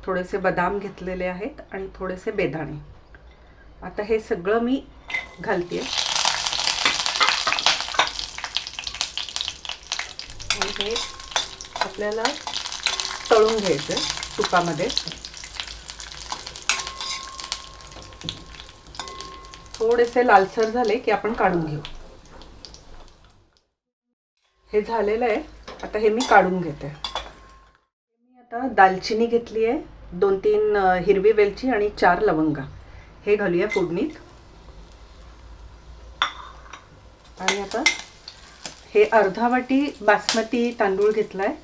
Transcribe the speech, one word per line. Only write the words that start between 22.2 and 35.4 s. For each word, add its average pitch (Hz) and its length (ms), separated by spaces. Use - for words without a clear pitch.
हे 208 80
झालेलं 220 440
आहे, 226 120
आता 196 140
हे 214 120
मी 226 200
काढून 185 320
घेते. 147 260
मी - 1500
आता 247 280
दालचिनी 202 580
घेतली 226 400
आहे, 247 140
दोन 190 260
तीन, 208 380
अ, 190 160
हिरवी 190 380
वेलची 208 380
आणि 208 200
चार 190 300
लवंगा 156 420
हे 208 100
घालूया 196 320
फोडणीत. 190 420